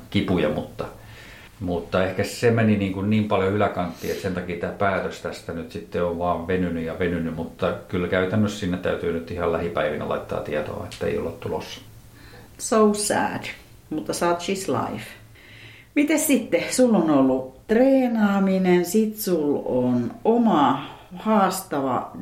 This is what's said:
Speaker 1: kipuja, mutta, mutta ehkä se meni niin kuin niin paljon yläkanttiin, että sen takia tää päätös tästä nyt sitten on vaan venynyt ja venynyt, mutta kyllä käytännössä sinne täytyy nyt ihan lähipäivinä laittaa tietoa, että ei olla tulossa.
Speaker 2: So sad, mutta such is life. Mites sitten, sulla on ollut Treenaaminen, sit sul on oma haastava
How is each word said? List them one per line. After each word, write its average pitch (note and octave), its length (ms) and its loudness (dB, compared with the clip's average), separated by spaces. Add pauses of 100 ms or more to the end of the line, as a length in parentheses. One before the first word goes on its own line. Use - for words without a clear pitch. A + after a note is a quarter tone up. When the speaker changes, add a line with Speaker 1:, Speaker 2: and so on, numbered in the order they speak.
Speaker 1:
kipuja, F2 400 0
mutta, - 360 -6 (760)
mutta F2+ 460 -2
ehkä F#2+ 180 -2
se - 280 0
meni A2 260 4
niin G2 160 -2
kuin F#2+ 160 -2
niin G#2+ 180 2
paljon G2 260 0
yläkanttiin, F2 580 -2
että - 120 -6
sen F#2 100 -4
takia F2+ 260 -6
tää F2 120 -4
päätös F#2+ 500 -2
tästä E2+ 320 -8
nyt E2 180 -10
sitten F2 320 -6
on E2+ 160 -2
vaan E2+ 280 -2
venynyt F2+ 360 -2
ja D#2+ 160 -6
venynyt, E2 360 -2
mutta E2+ 380 -4 (140)
kyllä F2 200 -2
käytännössä F#2+ 520 0
sinne F2+ 180 -2
täytyy F2 360 -2
nyt - 180 -8
ihan E2+ 200 -2
lähipäivinä D2+ 580 -2
laittaa - 300 -4
tietoa, D2+ 540 -6
että - 140 -6
ei E2 100 -2
olla E2 140 -4
tulossa. - 500 -8 (760)
Speaker 2:
So G#3+ 360 4
sad, - 500 -2 (460)
mutta D#3 240 -4
such F3 360 0
is F#3+ 200 -4
life. A#2 360 -2 (880)
Mites D4 320 2
sitten, G#3+ 440 2
sulla A#3 260 6
on D#3+ 120 4
ollut C3 440 4 (120)
Treenaaminen, G3+ 1160 4
sit G#3+ 320 2
sul D3+ 480 0
on B2 460 0 (120)
oma F3+ 600 4 (300)
haastava F3 960 0 (100)